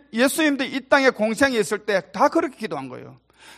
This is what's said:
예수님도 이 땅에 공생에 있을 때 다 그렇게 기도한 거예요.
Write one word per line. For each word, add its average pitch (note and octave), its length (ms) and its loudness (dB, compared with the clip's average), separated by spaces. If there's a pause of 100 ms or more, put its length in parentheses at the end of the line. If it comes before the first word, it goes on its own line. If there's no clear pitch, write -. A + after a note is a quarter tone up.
(140)
예수님도 C#4 500 2
이 C4 240 -8
땅에 C4+ 220 4
공생에 A3+ 480 0
있을 G#3 220 -2
때 G3 200 0 (120)
다 B3+ 160 2
그렇게 E4 280 -2
기도한 D3+ 320 -8
거예요. B2 300 -16 (400)